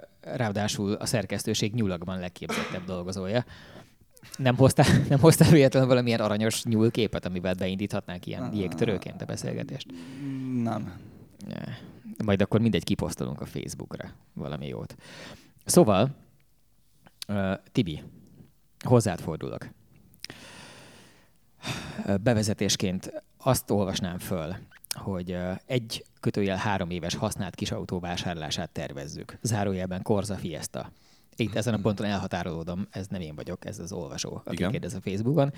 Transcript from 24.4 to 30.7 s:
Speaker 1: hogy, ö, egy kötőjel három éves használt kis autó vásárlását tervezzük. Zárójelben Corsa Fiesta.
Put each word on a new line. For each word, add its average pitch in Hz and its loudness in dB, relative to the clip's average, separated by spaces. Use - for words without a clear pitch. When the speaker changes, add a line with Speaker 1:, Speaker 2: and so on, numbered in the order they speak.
Speaker 1:
hogy, 90 -6
ö, 90 -4
egy 120 -4
kötőjel 98 0
három 95 0
éves 87 -4
használt 101 -4
kis - -4
autó 92 -4
vásárlását 85 -6
tervezzük. - -10
Zárójelben 95 -2
Corsa 98 0
Fiesta. - -8